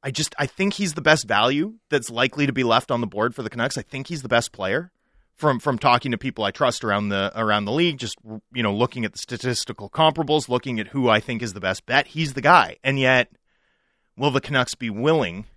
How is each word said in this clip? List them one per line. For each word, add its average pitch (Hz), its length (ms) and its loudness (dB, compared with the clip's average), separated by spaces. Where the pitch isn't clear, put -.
I 139 80 -6
just, 147 300 -4
I 143 80 0
think 196 260 -2
he's 180 220 -4
the 156 60 -6
best 151 260 4
value 139 480 2
that's 139 180 0
likely 131 380 0
to 131 60 0
be 127 100 0
left 117 260 4
on 120 100 0
the 117 80 -2
board 107 280 -2
for 127 80 -8
the 107 80 -6
Canucks. 120 260 -4
I 113 60 -8
think - 240 -10
he's 156 160 -8
the 123 60 -10
best 117 240 2
player 113 380 -4
from, 139 240 2
from 131 200 -2
talking 123 320 2
to 113 60 -2
people 120 280 -6
I 98 60 0
trust 127 340 0
around 104 240 0
the, 98 260 -2
around 107 300 0
the 104 80 -4
league, 160 240 0
just, 117 180 -8
you 123 100 -2
know, 104 100 2
looking 120 300 0
at 104 100 -4
the - 40 -16
statistical 117 720 -6
comparables, 151 580 0
looking 123 320 -2
at 101 80 -6
who 131 220 0
I 110 100 6
think 113 220 -6
is 110 120 -8
the 101 60 -12
best 95 260 -4
bet. 135 220 2
He's 151 260 -4
the 131 80 -8
guy. 143 420 4
And 135 160 0
yet, 127 320 4
will 135 160 0
the 131 100 2
Canucks 131 340 -2
be 117 140 -6
willing 110 560 0